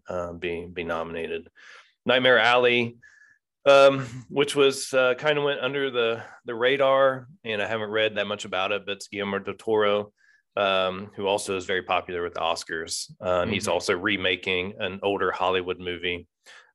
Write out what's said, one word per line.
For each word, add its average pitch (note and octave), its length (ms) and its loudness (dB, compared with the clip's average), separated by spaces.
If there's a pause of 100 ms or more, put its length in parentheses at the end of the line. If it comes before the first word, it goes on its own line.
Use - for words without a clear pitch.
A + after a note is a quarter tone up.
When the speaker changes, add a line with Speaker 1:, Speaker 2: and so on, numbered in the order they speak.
Speaker 1:
uh, F2 240 -8
be, E2+ 340 -8
be F2 160 -10
nominated. E2 680 -8 (580)
Nightmare B2+ 320 4
Alley, A#2+ 580 4 (720)
um, C#3 400 8 (220)
which C#3 280 0
was, C3+ 380 2
uh, B2+ 200 4
kind D3 220 0
of C#3+ 80 0
went C#3+ 160 -2
under C#3 300 -2
the, A#2 320 0 (240)
the A#2+ 80 -6
radar, C3 760 2 (160)
and G#2+ 180 -2
I F#2+ 40 -2
haven't G#2+ 240 -4
read G#2+ 260 0
that G2+ 100 -2
much G#2 200 -6
about F#2+ 260 -2
it, G2 140 -4
but G2+ 60 -6
it's - 160 -12
Guillermo G2+ 300 -4
del G2 160 -8
Toro, G#2 580 0 (440)
um, F#2+ 580 0
who G2 120 -6
also G2+ 300 -2
is F2+ 100 -8
very F#2 160 -2
popular F2+ 400 -4
with F2 120 -6
the E2+ 60 -8
Oscars. E2 680 -6 (120)
Uh, F2+ 200 0
and F2 100 -2
he's F#2+ 120 -2
Speaker 2:
Mm-hmm. F2 80 -2
Speaker 1:
also F2+ 260 0
remaking F#2 800 -2
an G2 240 -8
older G2 280 0
Hollywood F2+ 480 -2
movie. F2 480 -8 (480)